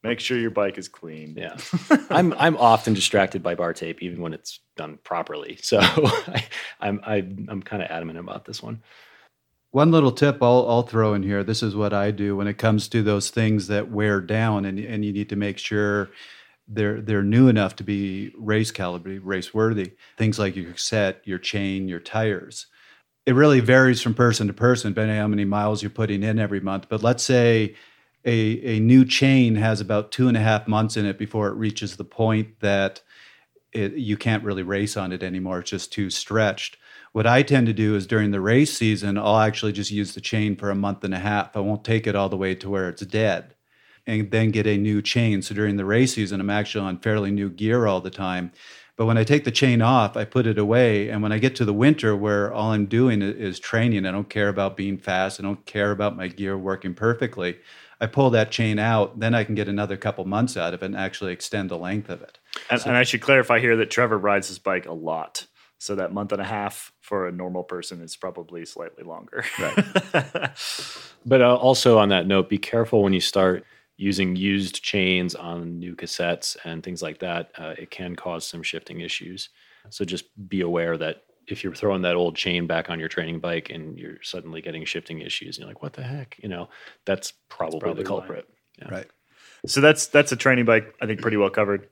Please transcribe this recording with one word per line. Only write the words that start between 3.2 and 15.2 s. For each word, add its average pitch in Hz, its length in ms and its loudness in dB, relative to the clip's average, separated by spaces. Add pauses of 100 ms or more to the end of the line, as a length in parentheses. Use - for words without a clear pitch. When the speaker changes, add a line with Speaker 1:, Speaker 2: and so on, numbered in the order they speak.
Speaker 2:
by 85 140 -4
bar 85 180 -4
tape, 82 300 -10
even 87 180 -10
when 82 120 -8
it's - 260 -16 (180)
done 76 260 -14
properly. 80 600 -8
So 107 160 2
<laughs> - 20 6
I, 160 640 2 (340)
I'm, 101 240 -4
I'm, 101 460 -4
I'm 98 140 -8
kinda 98 280 -8
adamant 82 280 -10
about 95 260 -12
this - 160 -14
one. 113 220 -12 (880)
Speaker 3:
One 147 200 6
little 147 200 6
tip 139 320 2
I'll, 120 260 6
I'll 120 140 4
throw 110 320 2
in 101 80 -2
here. 101 200 -2
This 107 200 -2
is 104 120 -2
what 104 160 0
I 104 200 0
do 101 240 -2
when 101 120 -2
it 104 120 -6
comes 107 300 2
to 117 120 0
those 101 300 0
things 110 360 0
that 104 220 -2
wear 104 320 0
down 107 440 0
and, 95 120 -6
and 110 260 -6
you 104 80 -4
need 101 180 -6